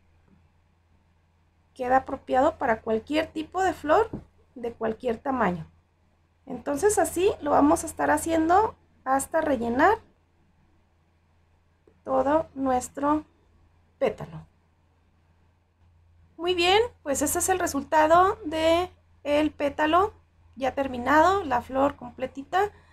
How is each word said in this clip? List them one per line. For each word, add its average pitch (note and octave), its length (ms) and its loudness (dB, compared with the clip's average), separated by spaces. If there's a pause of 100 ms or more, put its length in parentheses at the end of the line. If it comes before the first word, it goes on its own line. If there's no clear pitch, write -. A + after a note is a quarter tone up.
(1700)
Queda B3+ 240 0
apropiado C4+ 600 0
para A3+ 240 -2
cualquier C#4+ 460 -2
tipo D#4+ 340 -6
de F#4 100 2
flor, D#4+ 380 0 (440)
de A#3 180 -10
cualquier A3+ 440 -6
tamaño. G3+ 500 -4 (800)
Entonces C#4+ 520 -2
así F4+ 420 0
lo D4 120 -2
vamos D4 300 4
a E4 40 -10
estar C#4+ 240 -4
haciendo E4 680 2 (280)
hasta C4+ 360 -2
rellenar C#4+ 580 2 (2000)
todo C4+ 500 0
nuestro C4+ 680 -2 (760)
pétalo. D#3+ 480 -4 (1900)
Muy F4 180 -2
bien, F4+ 260 4 (220)
pues C#4 200 -4
ese D4+ 160 -2
es F4 100 -2
el F#4 100 0
resultado E4 840 2
de E4 460 0 (340)
el D4 280 0
pétalo D#4 600 0 (440)
ya C4 180 -4
terminado, C#4 720 2
la B3 180 -2
flor C4+ 340 -2
completita. C4+ 760 -6 (220)